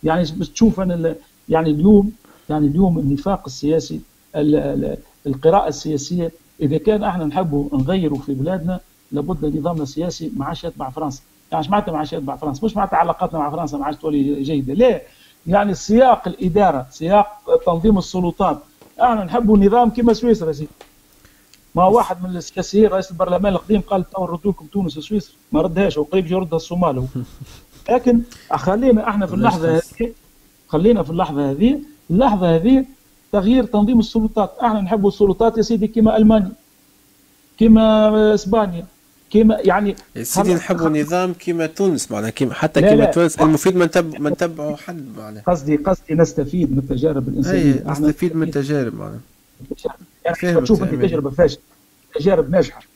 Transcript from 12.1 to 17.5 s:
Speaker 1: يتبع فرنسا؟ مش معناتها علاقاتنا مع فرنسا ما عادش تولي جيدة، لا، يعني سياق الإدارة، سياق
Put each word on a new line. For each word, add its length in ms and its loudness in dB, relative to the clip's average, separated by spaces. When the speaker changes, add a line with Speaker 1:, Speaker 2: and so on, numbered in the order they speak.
Speaker 1:
يتبع 220 -8
فرنسا؟ 300 -8
مش 100 -4
معناتها 220 -2
علاقاتنا 420 -2
مع 120 -4
فرنسا 260 -8
ما 80 -6
عادش 120 -8
تولي 460 -2
جيدة، 300 -4
لا، 280 2
يعني 260 2
سياق 540 4
الإدارة، 640 0
سياق 360 0